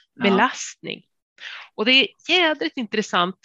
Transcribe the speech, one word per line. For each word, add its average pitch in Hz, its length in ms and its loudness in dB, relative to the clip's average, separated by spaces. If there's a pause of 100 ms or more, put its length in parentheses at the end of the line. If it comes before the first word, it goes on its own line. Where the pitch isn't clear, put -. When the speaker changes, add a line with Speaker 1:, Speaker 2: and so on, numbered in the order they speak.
(160)
Speaker 1:
Ja. - 80 -6
Speaker 2:
belastning. - 800 -2 (720)
Och 208 100 -4
det 240 60 4
är 262 160 4 (220)
jädrigt 320 480 0
intressant 202 680 -2